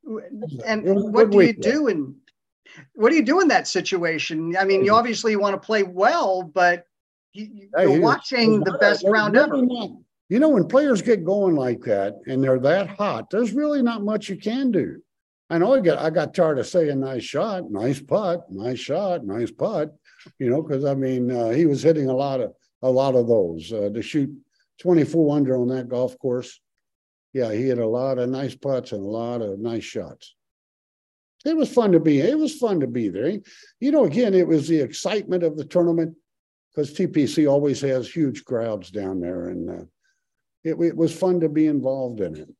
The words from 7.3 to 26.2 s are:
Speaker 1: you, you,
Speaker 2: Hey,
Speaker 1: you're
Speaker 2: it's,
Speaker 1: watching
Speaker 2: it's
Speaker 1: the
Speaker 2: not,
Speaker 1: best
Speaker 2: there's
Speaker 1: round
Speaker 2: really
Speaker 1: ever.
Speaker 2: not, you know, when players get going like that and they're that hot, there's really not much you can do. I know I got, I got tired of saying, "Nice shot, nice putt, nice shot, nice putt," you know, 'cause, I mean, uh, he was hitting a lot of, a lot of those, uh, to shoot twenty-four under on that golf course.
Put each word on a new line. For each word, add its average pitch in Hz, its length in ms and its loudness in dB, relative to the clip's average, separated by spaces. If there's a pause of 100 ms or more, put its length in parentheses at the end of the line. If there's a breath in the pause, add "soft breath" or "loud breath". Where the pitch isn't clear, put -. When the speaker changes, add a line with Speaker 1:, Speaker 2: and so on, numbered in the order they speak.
Speaker 1:
you, 214 200 -14
you, - 240 -20
Speaker 2:
Hey, 180 80 4
Speaker 1:
you're 147 120 6
Speaker 2:
it's, 175 80 4
Speaker 1:
watching 233 500 2
Speaker 2:
it's 202 100 2
Speaker 1:
the 185 60 0
Speaker 2:
not, 180 100 -4
Speaker 1:
best 202 220 4
Speaker 2:
there's 196 100 4
Speaker 1:
round 214 220 2
Speaker 2:
really 294 240 4
Speaker 1:
ever. 247 80 2
Speaker 2:
not, 240 240 -4 (380)
you 202 100 0
know, 311 120 6
when 190 180 4
players 262 340 2
get 202 220 0
going 190 320 2
like 123 240 -2
that 101 340 -2 (140)
and 135 160 0
they're 131 160 2
that 170 300 2
hot, 156 400 -6
there's 220 220 -2
really 294 300 0
not 226 220 -2
much 214 240 -4
you 196 80 -8
can 247 340 -4
do. 143 320 -2 (480)
I 165 80 0
know 214 160 4
I 262 60 4
got, 156 180 2
I 147 100 -2
got 156 240 -2
tired 156 280 2
of - 60 -4
saying, 147 340 0
"Nice 131 240 -6
shot, 185 460 -4
nice 113 300 -4
putt, 175 500 -2
nice 110 280 -6
shot, 175 480 -4
nice 110 240 -4
putt," 160 440 -4 (440 soft breath)
you 131 100 -2
know, 143 140 0
'cause, 147 240 -4
I 139 80 0
mean, 131 360 -2
uh, 117 200 -2
he 156 160 2
was 135 160 0
hitting 147 260 2
a 127 80 0
lot 135 240 -2
of, 110 140 -6 (260)
a 131 100 2
lot 131 240 2
of 120 140 4
those, 87 420 0
uh, 104 220 -4
to 113 80 -6
shoot 143 300 -2 (480)
twenty-four 156 580 2
under 131 220 2
on 123 100 0
that 127 220 -6
golf 127 280 -4
course. 123 400 -6 (760)